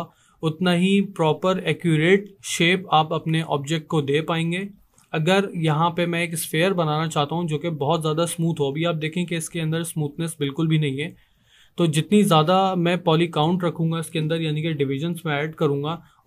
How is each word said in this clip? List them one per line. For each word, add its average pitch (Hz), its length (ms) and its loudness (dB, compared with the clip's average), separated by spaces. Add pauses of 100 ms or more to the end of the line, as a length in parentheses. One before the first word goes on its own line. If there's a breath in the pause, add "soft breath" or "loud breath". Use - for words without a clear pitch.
(440 soft breath)
उतना 165 300 0
ही 190 260 4 (140)
प्रॉपर 175 540 0
एक्यूरेट 165 640 2 (180)
शेप 180 460 0
आप 156 200 4
अपने 160 300 0
ऑब्जेक्ट 156 440 -4
को 160 160 0
दे 139 200 0
पाएंगे। 170 440 -2 (460 soft breath)
अगर 185 440 2
यहाँ 160 340 2
पे 170 140 -2
मैं 170 180 -2
एक 170 140 -6
स्फीयर 165 360 0
बनाना 160 340 0
चाहता 160 280 -2
हूँ 175 120 -2
जो 156 100 -2
कि 170 140 -4
बहुत 156 300 0
ज़्यादा 156 260 0
स्मूथ 165 320 -2
हो, 139 120 0
अभी 156 140 -2
आप 170 120 0
देखें 160 280 -4
कि 170 120 -6
इसके 165 220 -8
अंदर 160 260 -2
स्मूथनेस 160 540 -4
बिल्कुल 147 280 -2
भी 160 120 4
नहीं 139 200 -2
है, 160 160 -8 (600 soft breath)
तो 170 100 2
जितनी 160 360 2
ज़्यादा 185 540 4
मैं 175 260 2
पॉली 165 260 4
काउंट 165 340 0
रखूँगा 165 360 -2
इसके 160 200 -6
अंदर, 160 220 -2
यानी 156 200 -2
कि 160 120 -2
डिवीजन्स 143 520 -2
में 156 80 -2
ऐड 151 220 -4
करूँगा, 151 460 -2 (260 soft breath)